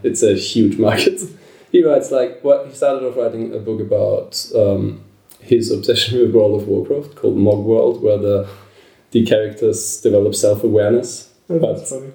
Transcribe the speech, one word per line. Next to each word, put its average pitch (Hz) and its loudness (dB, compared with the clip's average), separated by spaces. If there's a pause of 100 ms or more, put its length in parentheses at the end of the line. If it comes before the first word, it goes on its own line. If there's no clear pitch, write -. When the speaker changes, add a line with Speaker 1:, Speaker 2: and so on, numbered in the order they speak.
Speaker 1:
It's 117 -2
a 101 4
huge 104 0
market. - 0
<laughs> - -16 (400)
He 175 4
writes, 143 2
like, 127 -2
what, 139 2
he - -20
started 135 -2
off 120 -6
writing 113 -4
a - -6
book 107 -6
about, 104 -2 (140)
um, 101 0 (360)
his 113 0
obsession 117 0
with 117 2
World 104 4
of 101 -8
Warcraft 143 -4
called 110 -2
Mogworld, 110 2
where 107 2
the, 101 -2 (600)
the 117 2
characters 107 -2
develop 101 2
self-awareness. 104 0 (200)
Speaker 2:
Oh, 165 0
that's - -4
Speaker 1:
But 135 -10
Speaker 2:
funny. 135 -18